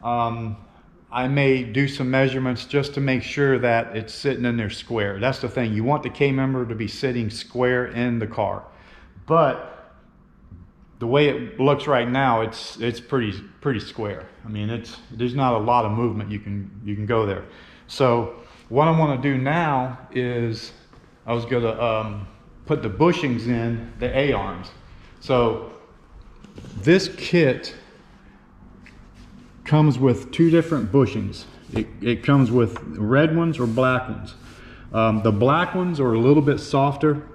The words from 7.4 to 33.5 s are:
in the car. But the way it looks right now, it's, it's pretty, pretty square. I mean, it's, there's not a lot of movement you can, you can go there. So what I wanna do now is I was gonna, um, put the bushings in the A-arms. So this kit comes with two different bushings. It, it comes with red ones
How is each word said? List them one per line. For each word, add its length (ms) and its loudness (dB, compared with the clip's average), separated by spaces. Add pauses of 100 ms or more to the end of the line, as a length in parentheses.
in 320 -2
the 80 -4
car. 360 -4 (640)
But 680 0 (1040)
the 80 -4
way 200 4
it 320 -4
looks 260 2
right 240 2
now, 320 2
it's, 380 -8
it's 200 -2
pretty, 340 -4 (260)
pretty 200 -2
square. 460 -8 (200)
I 40 -14
mean, 200 -4
it's, 280 -8 (140)
there's 240 -4
not 180 2
a 40 2
lot 260 2
of 80 -2
movement 400 -2
you 80 -6
can, 320 -8 (120)
you 120 -6
can 100 -6
go 200 2
there. 180 -4 (440)
So 480 2 (340)
what 180 2
I 100 4
wanna 240 2
do 160 0
now 600 -2 (160)
is 580 -4 (560)
I 60 -2
was 120 -2
gonna, 360 -2
um, 460 -2 (380)
put 180 0
the 60 -4
bushings 580 0
in 520 -2
the 180 -2
A-arms. 540 -2 (480)
So 520 0 (1080)
this 400 4
kit 580 0 (1900)
comes 340 4
with 340 2
two 180 4
different 420 2
bushings. 540 0 (280)
It, 140 -2 (140)
it 220 -2
comes 280 4
with 260 2 (200)
red 400 2
ones 220 0